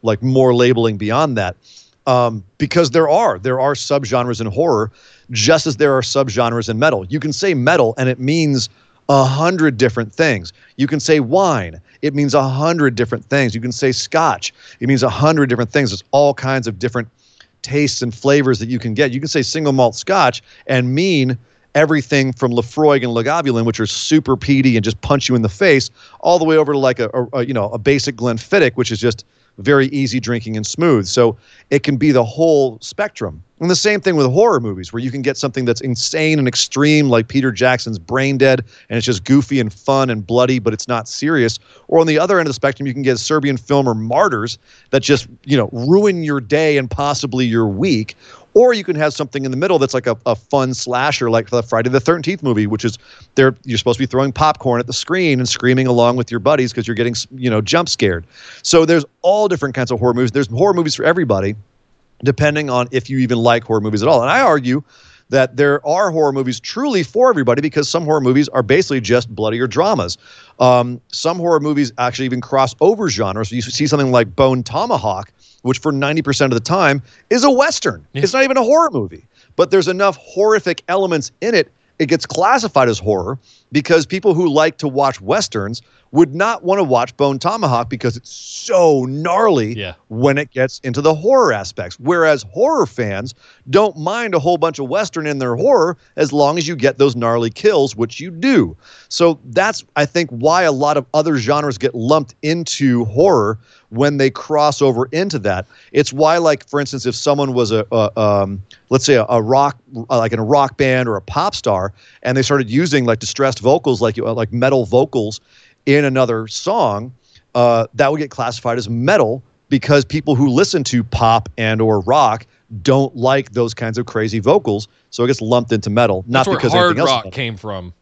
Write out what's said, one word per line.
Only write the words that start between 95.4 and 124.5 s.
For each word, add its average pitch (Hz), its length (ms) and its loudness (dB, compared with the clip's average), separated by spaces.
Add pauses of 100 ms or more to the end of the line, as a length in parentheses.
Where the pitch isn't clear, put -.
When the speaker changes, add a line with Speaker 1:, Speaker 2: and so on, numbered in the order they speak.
Speaker 1:
horror 180 420 2 (180)
as 139 180 -2
long 147 240 2
as 151 100 -4
you 170 80 -6
get 131 220 0
those 135 180 2
gnarly 117 360 0
kills, 147 440 0
which 117 240 -6
you 175 120 -12
do. 165 440 0 (340)
So 170 300 0 (120)
that's, 196 320 -2 (140)
I 147 100 2
think, 170 240 -4
why 156 320 0
a 160 80 2
lot 143 260 0
of 131 160 -4
other 156 240 0
genres 139 400 -2
get 127 160 -2
lumped 131 480 -2
into 139 640 -2
horror 113 540 2 (300)
when 143 280 -2
they 135 140 2
cross 147 500 -2
over 127 300 2
into 170 280 -4
that. 95 280 -4 (240)
It's 143 200 0
why, 156 280 2
like, 156 280 0
for 143 120 -4
instance, 131 260 -6
if 120 80 -2
someone 143 400 0
was 120 180 0
a, 110 200 0
a, 110 280 0
um, 101 440 0 (260)
let's 127 160 2
say 143 80 4
a, 110 160 4
a 117 140 2
rock, 139 340 2 (320)
uh, 127 80 0
like 113 160 0
in 110 60 -2
a 113 40 -2
rock 135 340 2
band 127 300 0
or 107 100 -4
a 92 40 -8
pop 175 320 -4
star, 98 400 -2 (300)
and 127 120 -2
they 135 60 2
started 135 260 0
using, 139 380 0
like, 113 140 0
distressed 135 400 -4
vocals, 127 420 2
like, 110 160 0
uh, 113 160 -4
like 113 180 -4
metal 127 340 0
vocals 113 540 0 (460)
in 143 200 4
another 120 420 0
song, 127 640 -2 (440)
uh, 117 400 2
that 135 160 2
would 156 80 -4
get 147 100 -6
classified 117 480 -6
as 107 100 -8
metal 127 540 0 (280)
because 143 360 2
people 147 300 -2
who 139 140 2
listen 147 340 0
to 120 200 -2
pop 117 540 0
and 110 240 -2
or 110 200 2
rock 117 440 2 (380)
don't 135 320 2
like 127 380 0
those 117 200 -2
kinds 113 240 -6
of 120 80 -4
crazy 110 320 -4
vocals, 110 500 0 (220)